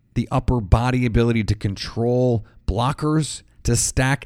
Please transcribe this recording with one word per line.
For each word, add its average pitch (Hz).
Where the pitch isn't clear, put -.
the 120
upper 127
body 123
ability 117
to 104
control 117
blockers, 147
to 120
stack 131